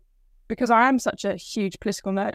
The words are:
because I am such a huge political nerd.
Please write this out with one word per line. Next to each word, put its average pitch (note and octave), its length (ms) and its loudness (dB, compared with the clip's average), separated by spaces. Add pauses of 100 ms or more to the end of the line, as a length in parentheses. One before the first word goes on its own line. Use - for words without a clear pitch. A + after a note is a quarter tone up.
(480)
because A3+ 220 -2
I A#3 200 6
am C4 100 4
such - 240 -4
a G3 120 -2
huge G3 440 -4
political G3+ 320 -4
nerd. G3+ 240 -2